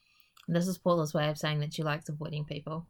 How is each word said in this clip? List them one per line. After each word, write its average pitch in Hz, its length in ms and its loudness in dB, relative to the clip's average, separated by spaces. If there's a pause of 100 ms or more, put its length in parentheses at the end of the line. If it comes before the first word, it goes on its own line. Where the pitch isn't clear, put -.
(480)
This 170 200 4
is 185 100 -2
Paula's 170 360 2
way 151 160 2
of 151 80 -2
saying 151 220 0
that 147 140 -2
she 160 100 -4
likes 151 260 -2
avoiding 151 360 -4
people. 156 440 -8